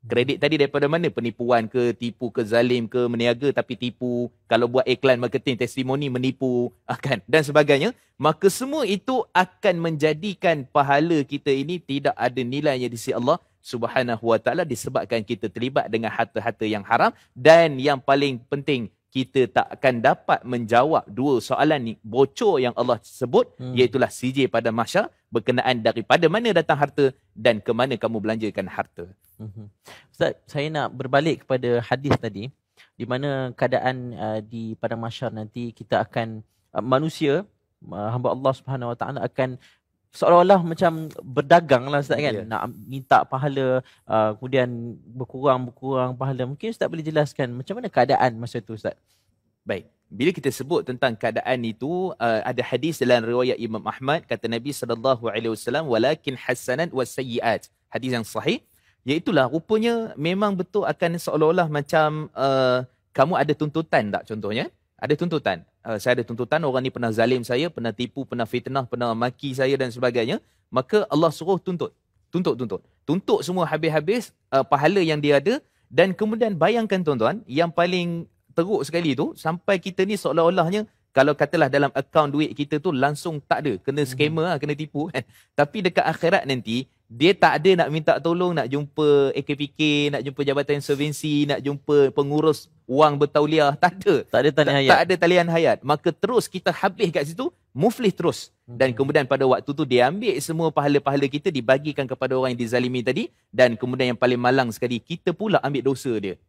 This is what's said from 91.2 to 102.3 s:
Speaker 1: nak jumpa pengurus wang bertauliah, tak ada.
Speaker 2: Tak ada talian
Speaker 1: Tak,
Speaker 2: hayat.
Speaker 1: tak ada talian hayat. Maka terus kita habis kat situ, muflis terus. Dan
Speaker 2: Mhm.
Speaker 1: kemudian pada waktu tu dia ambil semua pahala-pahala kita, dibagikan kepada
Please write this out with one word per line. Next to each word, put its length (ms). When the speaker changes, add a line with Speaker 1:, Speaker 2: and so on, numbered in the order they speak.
Speaker 1:
nak 160
jumpa 520
pengurus 600
wang 320
bertauliah, 560
tak 240
ada. 140
Speaker 2:
Tak 160
ada 120
talian 200
Speaker 1:
Tak, 80
Speaker 2:
hayat. 120
Speaker 1:
tak 120
ada 160
talian 280
hayat. 360
Maka 280
terus 360
kita 240
habis 400
kat 160
situ, 240
muflis 440
terus. 220
Dan 280
Speaker 2:
Mhm. 40
Speaker 1:
kemudian 320
pada 160
waktu 240
tu 160
dia 240
ambil 320
semua 320
pahala-pahala 560
kita, 240
dibagikan 560
kepada 240